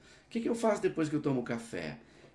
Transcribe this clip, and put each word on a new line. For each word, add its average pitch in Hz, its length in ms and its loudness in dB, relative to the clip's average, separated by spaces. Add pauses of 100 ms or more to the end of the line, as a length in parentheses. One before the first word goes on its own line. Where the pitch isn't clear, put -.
(260)
O - 40 -20
que 233 100 -2
que 233 80 0
eu 233 60 2
faço 220 280 2
depois 160 260 2
que 151 80 0
eu 143 60 -2
tomo 139 200 2
café? 87 560 -6 (360)